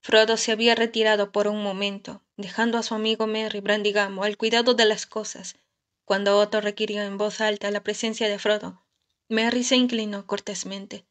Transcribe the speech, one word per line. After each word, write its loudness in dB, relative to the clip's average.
Frodo 4
se -2
había 4
retirado 2
por 2
un -2
momento, -6
dejando 0
a -2
su -6
amigo -2
Merry -4
Brandigamo 0
al -2
cuidado 2
de 4
las 2
cosas. -10
Cuando 2
Otto 2
requirió -4
en -6
voz -2
alta -2
la -4
presencia -2
de -4
Frodo, -2
Merry 0
se 2
inclinó 0
cortésmente. -8